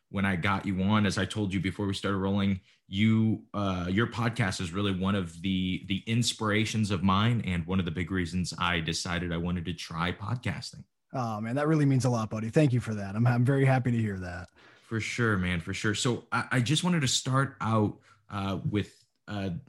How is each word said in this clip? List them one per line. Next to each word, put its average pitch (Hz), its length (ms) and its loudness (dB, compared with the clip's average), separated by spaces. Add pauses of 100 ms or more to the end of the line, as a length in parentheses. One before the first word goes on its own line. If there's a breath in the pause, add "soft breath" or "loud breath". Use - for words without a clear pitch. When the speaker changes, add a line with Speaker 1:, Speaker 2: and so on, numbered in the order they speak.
Speaker 1:
when 98 160 0
I 95 100 2
got 95 300 0
you 95 180 0
on. 104 220 4
As 90 120 0
I 98 60 2
told 98 300 -2
you 98 80 0
before 95 240 -2
we 98 80 -2
started 98 240 -2
rolling, 98 420 2 (300 soft breath)
you, 110 540 4 (100)
uh, 95 360 -2
your 104 180 2
podcast 113 520 -2
is 85 140 -6
really 101 180 0
one 95 240 0
of 85 260 -4
the, 92 460 -2
the 95 180 -4
inspirations 110 840 0
of 90 100 0
mine 101 440 2
and 90 200 -2
one 92 140 0
of 87 60 0
the 87 60 -4
big 82 200 -4
reasons 87 480 -2
I 87 220 2
decided 87 500 -2
I 85 60 -2
wanted 87 280 -2
to 90 80 -4
try 85 380 -4
podcasting. 104 720 -8 (300)
Speaker 2:
Oh, 117 260 -4
man, 113 160 -4
that 147 120 0
really 156 180 4
means 135 200 4
a 131 40 2
lot, 113 200 0
buddy. 110 200 -4
Thank 147 240 4
you 123 80 4
for 110 120 -4
that. 98 220 -6
I'm, 117 100 2
I'm 123 200 4
very 135 200 4
happy 131 260 4
to 117 60 2
hear 104 220 -2
that. 87 300 -10 (380 loud breath)
Speaker 1:
For 113 120 -4
sure, 110 380 0
man, 90 240 0
for 92 120 -6
sure. 104 220 -2
So 120 360 -2
I, 120 200 -2
I 127 80 2
just 135 240 0
wanted 180 180 2
to 131 60 2
start 131 540 0
out, 110 380 2 (320 soft breath)
uh, 98 280 -4 (100)
with 104 340 -2 (240)
a 98 260 -4 (160)